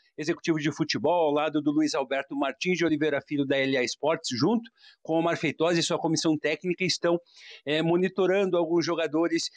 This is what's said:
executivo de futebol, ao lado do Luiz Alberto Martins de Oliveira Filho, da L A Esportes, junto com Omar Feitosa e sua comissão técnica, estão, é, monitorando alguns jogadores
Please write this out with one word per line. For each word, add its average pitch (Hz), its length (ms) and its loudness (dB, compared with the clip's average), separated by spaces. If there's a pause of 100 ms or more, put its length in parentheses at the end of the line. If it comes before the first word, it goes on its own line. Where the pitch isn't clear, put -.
(160)
executivo 160 420 -2
de 147 120 -2
futebol, 156 560 2
ao 147 60 2
lado 147 300 0
do 147 80 0
Luiz 147 240 0
Alberto 135 420 -4
Martins 147 420 -2
de 170 60 0
Oliveira 151 360 0
Filho, 143 260 -2
da 139 120 0
L 135 180 0
A 127 60 2
Esportes, 143 560 -2
junto 226 320 0 (320)
com 160 120 -4
Omar 165 220 0
Feitosa 165 440 0
e - 20 0
sua 160 160 0
comissão 160 380 0
técnica, 165 480 -2
estão, 170 340 0 (460)
é, 151 160 0
monitorando 180 760 2
alguns 170 280 2
jogadores 165 720 0